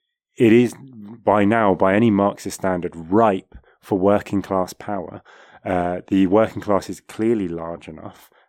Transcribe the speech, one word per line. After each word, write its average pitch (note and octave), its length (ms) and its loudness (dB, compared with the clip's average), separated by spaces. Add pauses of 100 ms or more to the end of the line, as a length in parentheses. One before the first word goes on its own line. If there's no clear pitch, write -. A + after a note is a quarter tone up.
(380)
it A#2 160 6
is A#2+ 260 4
by G#2+ 640 -2
now, G#2 300 2
by F#2+ 220 2
any A2+ 160 4
Marxist G2+ 480 -2
standard, F2 360 -4
ripe F#2+ 600 0 (240)
for - 180 -4
working G2 460 0
class F#2 300 -4
power. G2+ 500 -12 (420)
Uh, F2+ 420 -4
the F#2+ 200 2
working G#2 340 2
class G2 260 -2
is F#2+ 140 -14
clearly A2 460 -4
large E2+ 400 -12
enough E2 420 -16 (180)